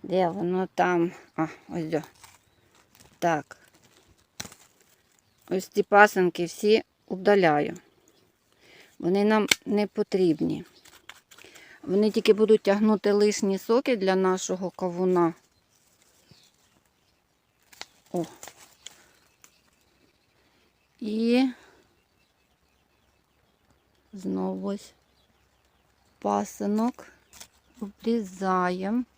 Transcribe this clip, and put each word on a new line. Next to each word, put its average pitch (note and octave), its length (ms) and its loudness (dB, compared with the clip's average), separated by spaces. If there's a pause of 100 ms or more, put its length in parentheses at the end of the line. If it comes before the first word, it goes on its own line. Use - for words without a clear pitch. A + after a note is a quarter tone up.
Де F3+ 260 0
воно F#3 460 -4
там? F3+ 380 0 (240)
А, D#3+ 100 -2 (220)
ось E3+ 160 -8
до. D#3+ 180 -4 (1160)
Так. D#3+ 380 -2 (1900)
Ось F#3 180 -4
ці G#3 140 -2
пасинки F#3+ 640 4
всі G#3 380 2 (240)
удаляю. F3+ 680 2 (1200)
Вони G3 260 0
нам G#3+ 220 2 (200)
не G#3 200 0
потрібні. E3+ 760 -2 (1160)
Вони G3+ 280 2
тільки G#3+ 220 2
будуть G#3+ 300 4
тягнути G#3 500 2
лишні G3+ 460 0
соки A#3+ 380 -2
для F#3+ 200 0
нашого F#3 540 -2
кавуна. F3 640 0 (2750)
О. E3+ 120 -4 (2750)
І A#3 480 0 (2750)
знову F#3+ 560 -6
ось G3+ 240 -10 (1300)
пасинок G#3 880 -4 (720)
обрізаємо. F#3+ 1200 -4 (140)